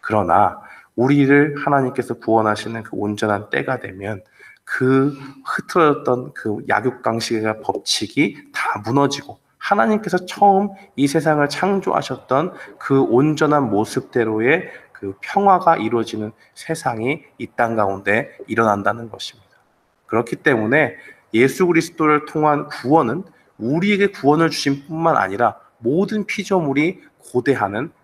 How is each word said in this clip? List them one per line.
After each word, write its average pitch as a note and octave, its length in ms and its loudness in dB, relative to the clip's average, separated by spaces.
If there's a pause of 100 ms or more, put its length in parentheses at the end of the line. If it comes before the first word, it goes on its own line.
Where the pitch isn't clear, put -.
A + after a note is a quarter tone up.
그러나 F#2+ 600 2 (340)
우리를 C#3+ 680 4
하나님께서 B2+ 500 0
구원하시는 A2 720 0
그 - 80 -16
온전한 G#2 580 -2
때가 C3+ 300 -2
되면 G2 420 -10 (420)
그 C3+ 500 0 (300)
흐트러졌던 C#3+ 920 0
그 - 240 -6 (100)
약육강식의 A2 920 -2
법칙이 - 920 -4
다 - 300 -4
무너지고 C#3 560 -2 (180)
하나님께서 G#3 680 0
처음 G3+ 440 2 (260)
이 C3+ 120 2
세상을 D3 400 2
창조하셨던 D#3+ 1040 -2 (240)
그 C3+ 240 2
온전한 D3 680 2
모습대로의 A2 1000 0 (220)
그 G2 280 -10
평화가 F#3 560 2
이루어지는 G#2+ 560 -4 (220)
세상이 C#3 680 -4 (140)
이 A#2 80 -10 (100)
땅 A2+ 200 0
가운데 G2+ 600 0 (100)
일어난다는 G#2+ 640 0
것입니다. - 400 -16 (560)
그렇기 A#2 300 -2
때문에 B2 600 2 (380)
예수 C3+ 320 4
그리스도를 D#3 600 0
통한 D3+ 420 0
구원은 A#2+ 560 0 (340)
우리에게 F#3 500 0
구원을 D#3+ 420 2
주심 C#3 360 -4
뿐만 D#3+ 300 0
아니라 G2+ 420 0 (200)
모든 F#3 480 -2
피조물이 E3+ 760 -2 (300)
고대하는 A#2 600 -2 (120)